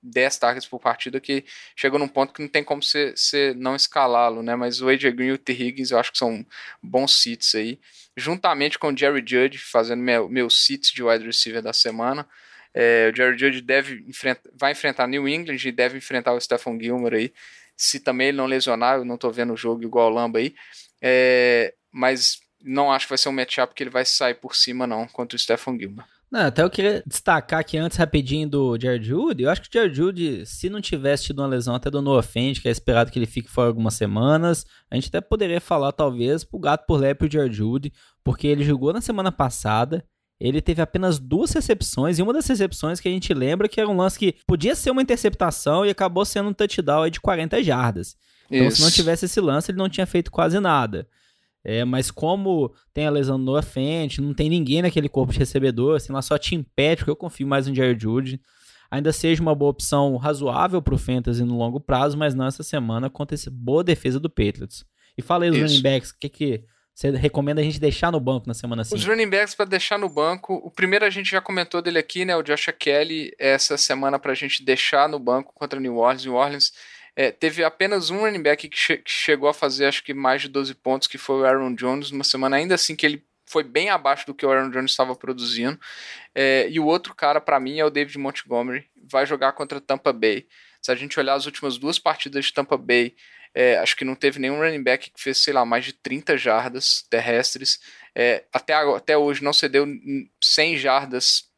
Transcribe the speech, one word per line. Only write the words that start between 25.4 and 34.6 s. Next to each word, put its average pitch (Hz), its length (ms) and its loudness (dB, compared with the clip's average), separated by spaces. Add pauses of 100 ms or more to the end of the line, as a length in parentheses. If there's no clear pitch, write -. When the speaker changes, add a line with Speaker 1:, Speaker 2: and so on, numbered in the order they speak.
Speaker 1:
Gilmore. 101 300 -12 (220)
Speaker 2:
Não, 226 160 2
até 147 160 2
eu 185 80 2
queria 202 360 0
destacar - 540 0
aqui - 160 -6
antes 160 220 -2
rapidinho 151 500 0
do 131 320 0
Jerry 123 240 -2
Jeudy. 160 380 -2
Eu 135 80 2
acho 190 100 0
que - 80 -20
o - 40 -20
Jerry 208 220 2
Jeudy, 160 520 -2
se - 240 -8
não 208 100 -8
tivesse 139 440 -2
tido 139 160 -6
uma 139 80 0
lesão 123 260 -2
até 123 160 -4
do 143 100 -2
Noah 139 220 4
Fent, 127 400 -2
que 120 60 0
é - 20 2
esperado 117 420 2
que 127 60 -2
ele 117 80 0
fique - 240 -8
fora 120 180 2
algumas 113 240 0
semanas, 139 720 2 (260)